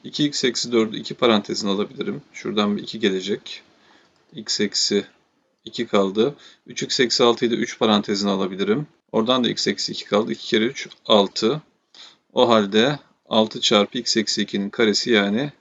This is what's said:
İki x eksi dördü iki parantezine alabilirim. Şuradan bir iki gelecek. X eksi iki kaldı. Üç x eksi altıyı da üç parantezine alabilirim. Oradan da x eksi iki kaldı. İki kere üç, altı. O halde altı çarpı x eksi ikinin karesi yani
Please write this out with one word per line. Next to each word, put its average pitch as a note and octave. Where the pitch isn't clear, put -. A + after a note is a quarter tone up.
İki -
x C#3+
eksi A#2+
dördü A2
iki -
parantezine G#2+
alabilirim. G#2
Şuradan G#2
bir -
iki -
gelecek. G2
X A2
eksi G2+
iki A#2
kaldı. G#2+
Üç -
x -
eksi B2+
altıyı A#2
da A#2
üç -
parantezine G#2
alabilirim. G2
Oradan A#2+
da A2
x -
eksi G#2+
iki -
kaldı. A2
İki -
kere A2
üç, -
altı. A2
O B2
halde A2
altı A2
çarpı G#2
x -
eksi G#2+
ikinin G2+
karesi A2+
yani A2